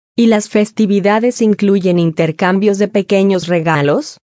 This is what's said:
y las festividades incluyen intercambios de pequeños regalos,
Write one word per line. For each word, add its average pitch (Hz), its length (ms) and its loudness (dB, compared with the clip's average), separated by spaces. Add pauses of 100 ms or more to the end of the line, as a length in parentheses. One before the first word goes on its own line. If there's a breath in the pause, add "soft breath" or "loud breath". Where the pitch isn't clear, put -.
(160)
y 233 120 2
las 208 200 0
festividades 208 920 0
incluyen 196 580 0
intercambios 180 800 0
de 202 100 0
pequeños 196 600 0
regalos, 160 720 -2 (160)